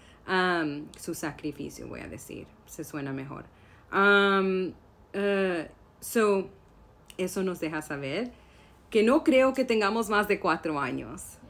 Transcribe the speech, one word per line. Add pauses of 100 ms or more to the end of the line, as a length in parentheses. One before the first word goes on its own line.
(240)
Am, (120)
su
sacrificio,
voy
a
decir, (180)
se
suena
mejor. (460)
Am, (400)
eh, (300)
so, (680)
eso
nos
deja
saber (560)
que
no
creo
que
tengamos
más
de
cuatro
años, (120)